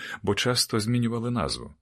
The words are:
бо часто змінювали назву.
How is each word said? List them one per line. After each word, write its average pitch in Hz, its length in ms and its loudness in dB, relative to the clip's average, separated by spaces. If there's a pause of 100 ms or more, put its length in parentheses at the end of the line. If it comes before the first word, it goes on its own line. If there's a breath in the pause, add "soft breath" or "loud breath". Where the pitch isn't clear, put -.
(220 loud breath)
бо 101 140 2
часто 120 440 2
змінювали 117 520 0
назву. 76 500 -2